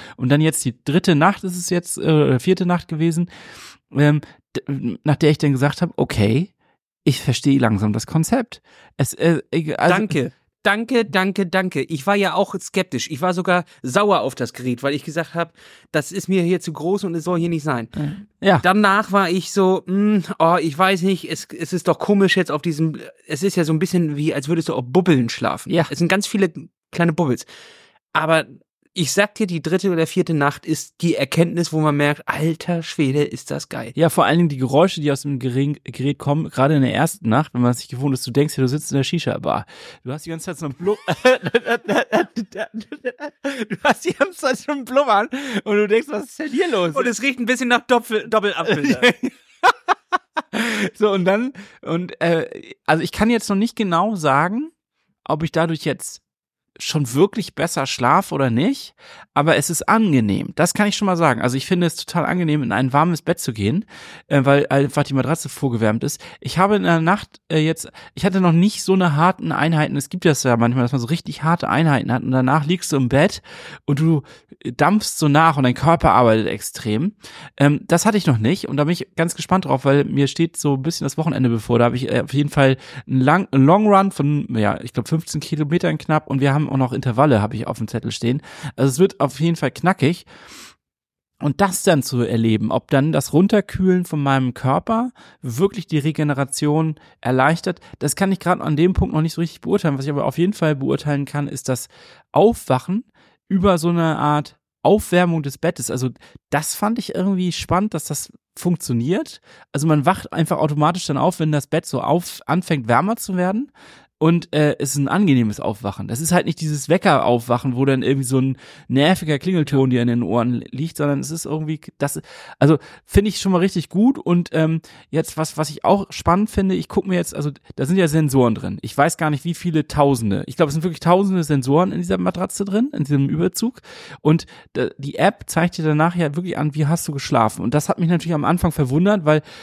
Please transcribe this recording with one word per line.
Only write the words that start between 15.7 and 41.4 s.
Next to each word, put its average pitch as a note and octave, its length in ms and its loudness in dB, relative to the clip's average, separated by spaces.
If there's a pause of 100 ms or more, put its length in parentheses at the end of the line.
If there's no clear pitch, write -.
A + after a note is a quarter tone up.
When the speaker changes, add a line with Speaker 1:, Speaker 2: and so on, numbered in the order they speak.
Speaker 2:
das D3+ 200 -2
ist F#3 180 -6
mir F#3 140 2
hier E3+ 160 0
zu E3 120 -8
groß E3+ 320 -4
und E3+ 120 -6
es D#3+ 80 -6
soll F3 160 -2
hier E3+ 100 0
nicht D#3+ 140 -4
sein. B2 260 -4 (520)
Speaker 1:
Ja. F#3 200 4
Speaker 2:
Danach G3 500 2
war G3 180 2
ich F3+ 220 -2
so, F#3+ 360 2
mm, G3+ 320 2 (180)
oh, E3 240 4
ich D#3 160 -4
weiß F#3+ 240 2
nicht, F#3 300 -2
es, - 140 -8
es - 280 -10
ist F3 140 -4
doch E3+ 100 2
komisch G3 400 2
jetzt F3+ 140 0
auf D3 100 -4
diesem, D#3+ 380 -2 (260)
es D3+ 160 -8
ist F#3+ 140 0
ja F3 80 2
so D#3 100 0
ein D#3 60 2
bisschen E3 380 -2
wie, D3+ 160 -2
als C#3 160 -6
würdest E3 200 -2
du - 60 -4
auf C3+ 100 -4
Bubbeln C3+ 440 2
schlafen. - 420 -4
Speaker 1:
Ja. E3 180 2
Speaker 2:
Es C#3+ 80 -8
sind E3+ 120 0
ganz G3 180 0
viele F#3+ 240 0 (400)
kleine E3+ 220 0
Bubbles. D3 320 -2 (680)
Aber D#3 320 2 (480)
ich E3+ 200 -4
sag G#3 220 0
dir, G#3+ 120 -2
die E3 140 -4
dritte F#3 280 0
oder D#3+ 160 0
vierte E3+ 280 -2
Nacht C#3+ 320 0
ist - 340 -6
die E3+ 160 0
Erkenntnis, E3 560 0
wo D#3 80 -2
man D3+ 160 2
merkt, D3 320 -2
alter E3 560 -4
Schwede, D3 400 0
ist - 260 -8
das C#3+ 200 -8
geil. A#2+ 260 -10
Speaker 1:
Ja, D#3+ 140 4
vor E3 160 2
allen C#3+ 120 4
Dingen E3+ 120 4
die C#3 80 -4
Geräusche, C#3 420 2
die D3 140 0
aus C3+ 80 -4
dem C#3+ 180 -4
Gering-, C3+ 460 -2
Gerät C3+ 340 -4
kommen, D3 300 -2
gerade C#3+ 260 2
in C#3 60 4
der B2 120 2
ersten - 360 -2
Nacht, C3+ 240 0
wenn B2 80 0
man B2 120 4
sich - 140 -8
gewohnt C3+ 260 -2
ist, - 140 -6
du B2 40 -6
denkst C#3+ 260 0
ja, C3+ 60 0
du B2+ 40 2
sitzt D3 240 -4
in C#3 60 0
der C#3 80 0
Shisha-Bar. - 600 -4 (380)
Du B2+ 80 -10
hast D3+ 140 -12
die E3 40 -12
ganze E3 180 -10
Zeit E3 100 -8
so E3 80 -8
ein C3+ 80 -6
Blub-, G3+ 340 -2
<laughs> E3+ 160 -2
du A#3+ 2500 -2